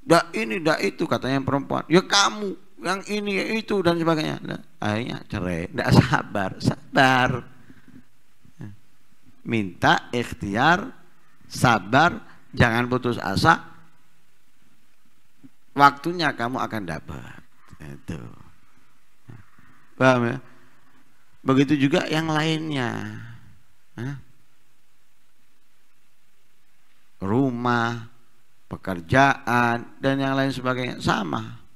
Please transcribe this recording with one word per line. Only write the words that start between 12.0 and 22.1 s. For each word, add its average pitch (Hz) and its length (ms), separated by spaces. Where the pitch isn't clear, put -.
jangan 120 340
putus 123 320
asa. 98 420
Waktunya 143 580
kamu 117 280
akan 110 200
dapat. 78 600
Itu. 73 320
Paham 123 320
ya? 135 60
Begitu 135 320
juga 143 320
yang 160 240